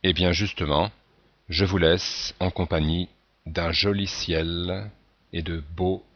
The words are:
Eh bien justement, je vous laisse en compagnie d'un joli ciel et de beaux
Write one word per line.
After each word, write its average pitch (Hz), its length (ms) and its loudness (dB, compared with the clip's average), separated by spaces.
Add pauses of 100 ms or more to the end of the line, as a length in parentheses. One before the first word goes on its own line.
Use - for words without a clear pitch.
Eh 95 100 4
bien 87 180 4
justement, 87 600 0 (580)
je 87 160 2
vous 92 140 2
laisse - 600 2
en 92 120 0
compagnie 85 580 0 (380)
d'un 82 240 -2
joli 101 340 0
ciel 87 880 -4 (400)
et 85 100 -4
de 82 220 -6 (120)
beaux 92 300 0 (100)